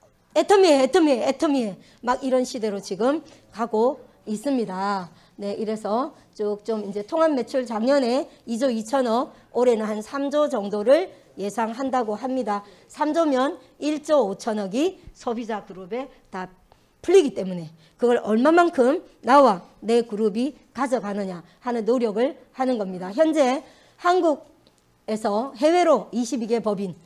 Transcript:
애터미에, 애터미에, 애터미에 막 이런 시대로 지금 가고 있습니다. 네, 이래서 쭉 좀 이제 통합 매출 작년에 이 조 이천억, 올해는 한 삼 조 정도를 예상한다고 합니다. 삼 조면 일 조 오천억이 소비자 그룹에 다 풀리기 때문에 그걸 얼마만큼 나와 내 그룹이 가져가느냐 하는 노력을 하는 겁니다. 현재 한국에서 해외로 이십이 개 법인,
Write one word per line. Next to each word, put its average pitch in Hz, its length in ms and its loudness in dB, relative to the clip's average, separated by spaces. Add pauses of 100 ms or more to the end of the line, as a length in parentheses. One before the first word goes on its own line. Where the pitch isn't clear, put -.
(360)
애터미에, 330 480 6
애터미에, 269 440 2
애터미에 269 500 -2 (240)
막 254 220 -2
이런 254 200 0
시대로 214 360 -6
지금 240 420 -2 (300)
가고 226 480 -2 (260)
있습니다. 202 840 -4 (260)
네, 202 160 -8
이래서 220 640 -4 (200)
쭉 208 300 -6
좀 220 240 -4
이제 202 140 -8
통합 320 300 0
매출 254 340 -2
작년에 247 640 0 (180)
이 226 120 -6
조 269 120 0
이천억, 240 640 -2 (180)
올해는 226 320 2
한 214 180 -6
삼 277 280 -6
조 294 180 2
정도를 220 640 2 (240)
예상한다고 226 760 -4
합니다. 220 500 -4 (240)
삼 302 240 -4
조면 294 460 0 (200)
일 294 240 -4
조 294 240 2
오천억이 214 760 -4 (120)
소비자 220 520 -8
그룹에 196 440 -10 (220)
다 185 180 -10 (540)
풀리기 339 320 4
때문에 180 360 -8 (260)
그걸 240 220 2
얼마만큼 294 840 2 (200)
나와 240 400 6 (180)
내 233 220 0
그룹이 226 540 -2 (180)
가져가느냐 202 680 -4 (180)
하는 240 240 -4
노력을 233 520 0 (160)
하는 254 260 -2
겁니다. 185 340 -8
현재 285 520 2 (320)
한국에서 269 1600 -2
해외로 311 560 4
이십이 233 360 -4
개 226 120 0
법인, 202 340 -4 (120)